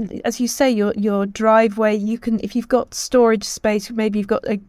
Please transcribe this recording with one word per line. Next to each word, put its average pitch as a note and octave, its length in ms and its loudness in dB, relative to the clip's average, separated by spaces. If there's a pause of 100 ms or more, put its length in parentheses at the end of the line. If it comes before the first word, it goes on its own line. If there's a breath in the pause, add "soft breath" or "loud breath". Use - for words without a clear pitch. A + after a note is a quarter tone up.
(260)
as A#3 160 -8
you A#3 80 -2
say, C4+ 200 2
your, G#3 280 0
your G3+ 280 0
driveway, A3 720 2
you G#3+ 240 -4
can, A3+ 240 -2
if - 100 -8
you've A#3+ 140 -4
got - 260 0
storage A3+ 520 2
space, G#3 440 -4
maybe A3 300 -2
you've G3+ 80 -4
got G#3+ 180 -2
a G#3 240 -2